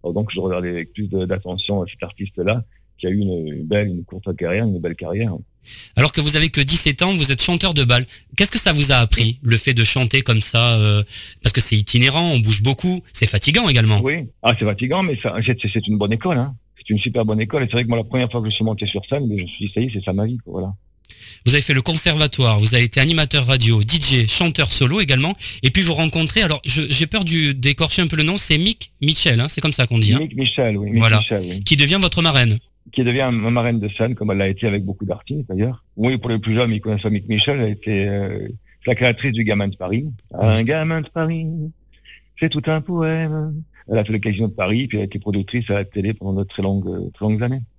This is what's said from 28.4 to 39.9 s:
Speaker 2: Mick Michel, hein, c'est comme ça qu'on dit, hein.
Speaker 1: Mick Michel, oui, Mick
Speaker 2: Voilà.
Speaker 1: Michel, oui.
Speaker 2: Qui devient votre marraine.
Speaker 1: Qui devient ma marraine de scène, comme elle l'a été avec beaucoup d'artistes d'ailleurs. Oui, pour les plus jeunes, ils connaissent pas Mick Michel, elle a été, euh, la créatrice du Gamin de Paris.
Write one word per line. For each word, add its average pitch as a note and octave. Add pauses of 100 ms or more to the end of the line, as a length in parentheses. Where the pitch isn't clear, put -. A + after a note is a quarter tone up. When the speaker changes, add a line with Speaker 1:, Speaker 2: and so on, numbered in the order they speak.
Speaker 2:
Mick G3+
Michel, C#3+
hein, C#3
c'est -
comme D#3
ça B2
qu'on A#2
dit, G#2+
hein. C3+
Speaker 1:
Mick D#3
Michel, B2
oui, G#2
Mick A#2
Speaker 2:
Voilà. A2
Speaker 1:
Michel, G#2
oui. F#2+
Speaker 2:
Qui G2+
devient C#3+
votre F3
marraine. B2 (340)
Speaker 1:
Qui C3
devient B2
ma A2+
marraine A#2
de G2+
scène, A2+
comme G#2
elle F#2+
l'a G2
été F#2+
avec G2+
beaucoup G2
d'artistes G#2+
d'ailleurs. A2 (120)
Oui, B2
pour A#2+
les A#2
plus G#2+
jeunes, A#2
ils G2+
connaissent G#2
pas G#2+
Mick G2+
Michel, C3+
elle A#2
a -
été, G2+
euh, G2 (380)
la B2
créatrice B2
du A2+
Gamin G#2
de F#2+
Paris. G#2+ (260)